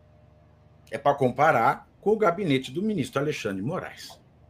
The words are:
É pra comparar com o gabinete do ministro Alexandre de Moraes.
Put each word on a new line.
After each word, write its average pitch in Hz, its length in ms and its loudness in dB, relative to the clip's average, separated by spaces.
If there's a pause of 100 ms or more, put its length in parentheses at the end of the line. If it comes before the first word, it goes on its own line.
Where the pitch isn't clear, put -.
(920)
É 110 60 -8
pra 143 160 2
comparar 135 760 2 (140)
com 202 120 0
o 220 40 0
gabinete 170 540 0
do 160 100 -6
ministro 185 400 -2
Alexandre 107 400 -4
de 110 60 -4
Moraes. 127 520 -10 (300)